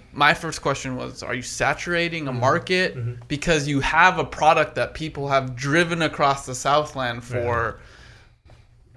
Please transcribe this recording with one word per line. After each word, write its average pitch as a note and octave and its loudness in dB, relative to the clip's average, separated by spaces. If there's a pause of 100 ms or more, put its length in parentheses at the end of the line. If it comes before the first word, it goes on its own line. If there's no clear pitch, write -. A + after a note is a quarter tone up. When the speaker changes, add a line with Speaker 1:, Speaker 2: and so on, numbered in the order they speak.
(140)
Speaker 1:
my D3 4
first E3 -6
question C3+ -2
was, B2+ -10
are - -6
you B2+ -6
saturating D#3+ -2
a C3 -6
Speaker 2:
Mm-hmm. B2+ -4
Speaker 1:
market? E3+ 2
Speaker 2:
Mm-hmm. A#2+ -8
Speaker 1:
Because D3+ 0
you C#3+ 0
have E3+ 4
a D3+ 0
product D#3 2
that A#2+ -2
people D3 -8
have C3 0
driven E3 0
across C#3+ 2
the B2+ -10
Southland C3+ 0 (120)
Speaker 2:
Yeah. A#2 -4
Speaker 1:
for. A#2 -2 (1160)